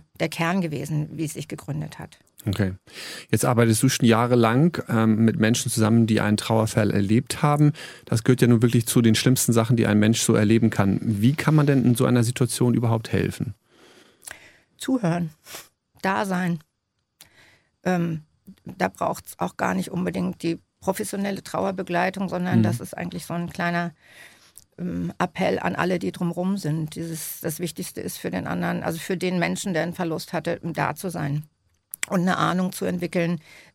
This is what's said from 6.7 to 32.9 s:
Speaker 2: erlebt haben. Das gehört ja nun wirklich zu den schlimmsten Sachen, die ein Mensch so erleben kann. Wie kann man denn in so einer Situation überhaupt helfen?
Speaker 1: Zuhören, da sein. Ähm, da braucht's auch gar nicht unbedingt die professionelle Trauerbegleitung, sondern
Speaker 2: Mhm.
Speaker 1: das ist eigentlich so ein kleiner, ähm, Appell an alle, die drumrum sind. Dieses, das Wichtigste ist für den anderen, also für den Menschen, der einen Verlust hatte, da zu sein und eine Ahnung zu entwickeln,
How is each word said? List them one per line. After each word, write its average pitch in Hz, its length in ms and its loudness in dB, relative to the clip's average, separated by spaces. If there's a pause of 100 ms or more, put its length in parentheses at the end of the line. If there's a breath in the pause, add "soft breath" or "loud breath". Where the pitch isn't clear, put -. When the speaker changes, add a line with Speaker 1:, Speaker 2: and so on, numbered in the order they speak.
Speaker 2:
erlebt 104 520 0
haben. 147 320 4 (320 loud breath)
Das 117 180 0
gehört 127 180 4
ja 120 60 6
nun 117 140 6
wirklich 120 260 4
zu 123 140 4
den 113 120 6
schlimmsten 127 380 2
Sachen, 113 240 2
die 117 100 4
ein 104 140 4
Mensch 110 220 4
so 117 140 2
erleben 110 340 4
kann. 98 320 2
Wie 110 320 2
kann 151 200 0
man 147 140 6
denn 139 160 4
in 123 120 4
so 127 100 2
einer 123 180 4
Situation 120 500 0
überhaupt 113 380 0
helfen? 95 440 -2 (1200 loud breath)
Speaker 1:
Zuhören, 175 540 -2 (680 loud breath)
da 208 240 -2
sein. 180 340 -2 (1200 soft breath)
Ähm, 170 380 -2 (440)
da 190 220 -4
braucht's - 500 -6
auch 175 200 -6
gar - 160 0
nicht 185 180 -4
unbedingt 180 520 -4
die 170 160 -4 (200)
professionelle 196 640 -4
Trauerbegleitung, 185 840 -4
sondern 180 300 0
Speaker 2:
Mhm. 110 40 6
Speaker 1:
das - 160 0
ist - 180 -12
eigentlich 175 280 -10
so - 80 -8
ein 170 160 -6
kleiner, 175 440 -4 (840 loud breath)
ähm, 175 420 -6
Appell 180 400 -2
an 180 160 -4
alle, 180 240 -2
die 185 120 -4
drumrum 180 460 -4
sind. 156 380 -4
Dieses, 165 460 -10
das 151 180 -6
Wichtigste 175 420 -8
ist - 160 -10
für - 140 -8
den 185 160 -6
anderen, 175 360 -4
also 165 140 -4
für 185 200 -6
den 180 220 -2
Menschen, 180 340 -4
der 160 100 0
einen 170 100 -6
Verlust 170 400 -6
hatte, 170 300 -4
da 151 320 -2
zu 185 140 -10
sein 151 340 -4 (640)
und 185 120 0
eine 180 160 2
Ahnung 175 340 0
zu - 140 -6
entwickeln, 175 540 -2 (360 loud breath)